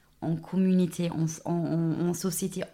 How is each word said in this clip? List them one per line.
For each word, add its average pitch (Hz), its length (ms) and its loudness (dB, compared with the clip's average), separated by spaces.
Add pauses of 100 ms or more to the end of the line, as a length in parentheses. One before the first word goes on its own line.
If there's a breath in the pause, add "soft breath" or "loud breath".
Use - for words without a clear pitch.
(200 soft breath)
en 160 160 -2
communauté, 180 760 2
en, 160 160 0 (180)
en, 170 100 -2
en, 165 540 0
en 175 60 0
société 185 480 -4 (120)